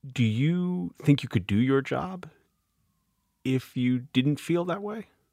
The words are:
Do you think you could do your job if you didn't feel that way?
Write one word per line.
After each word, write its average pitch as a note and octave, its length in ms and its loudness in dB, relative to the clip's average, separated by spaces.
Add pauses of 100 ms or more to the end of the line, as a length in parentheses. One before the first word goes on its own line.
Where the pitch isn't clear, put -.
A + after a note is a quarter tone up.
(100)
Do B2 140 2
you F3 760 0
think C#3+ 200 4
you C3 60 -10
could F#2+ 180 -2
do G2+ 120 0
your C3 240 4
job E3+ 440 -6 (1160)
if C3 320 -2
you B2+ 240 2 (140)
didn't C#3 260 2
feel E3+ 240 -2
that F3+ 180 -4
way? G#3 240 -10 (260)